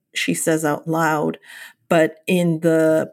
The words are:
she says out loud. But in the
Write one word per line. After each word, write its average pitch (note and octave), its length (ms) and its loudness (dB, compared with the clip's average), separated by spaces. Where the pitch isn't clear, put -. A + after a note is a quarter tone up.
she - 180 -4
says D#3+ 320 -2
out D3 240 -2
loud. D#3+ 500 -2
But D#3+ 360 2
in F3 340 0
the D#3+ 520 2